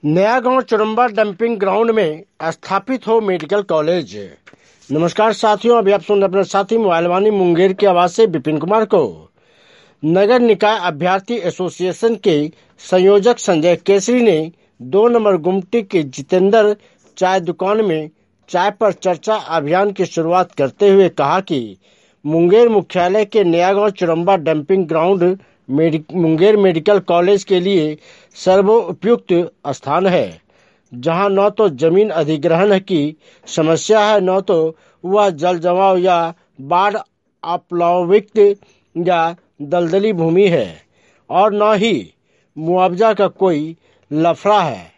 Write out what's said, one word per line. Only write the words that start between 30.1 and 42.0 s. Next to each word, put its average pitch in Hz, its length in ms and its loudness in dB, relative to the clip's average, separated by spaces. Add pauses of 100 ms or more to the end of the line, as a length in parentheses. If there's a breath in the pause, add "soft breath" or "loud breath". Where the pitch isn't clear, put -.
जहां 165 360 -2
न 196 200 2
तो 202 180 0
जमीन 165 420 0
अधिग्रहण 165 680 0
की 156 380 -4 (300 soft breath)
समस्या 165 540 0
है, 208 200 2
न 185 200 0
तो 160 360 -2 (280 soft breath)
वह 202 260 2
जल 175 280 -2
जमाव 185 400 2
या 170 360 0 (260)
बाढ़ 180 360 -2 (480)
अप्लावित 180 1120 0 (420 soft breath)
या 170 380 -2 (260)
दलदली 175 500 -2
भूमि 175 360 2
है 107 280 -2 (540)
और 196 220 2
न 208 100 -2
ही 208 520 0 (440)